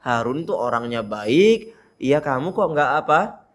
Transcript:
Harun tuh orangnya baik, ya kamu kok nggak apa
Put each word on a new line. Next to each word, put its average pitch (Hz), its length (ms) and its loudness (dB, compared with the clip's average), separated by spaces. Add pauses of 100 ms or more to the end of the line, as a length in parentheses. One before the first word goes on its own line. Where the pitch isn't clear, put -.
Harun 123 480 -2
tuh - 80 -4
orangnya 120 480 -4
baik, 139 720 2 (240)
ya 143 240 0
kamu 147 320 -4
kok 180 160 0
nggak 147 180 0 (140)
apa 170 400 0 (100)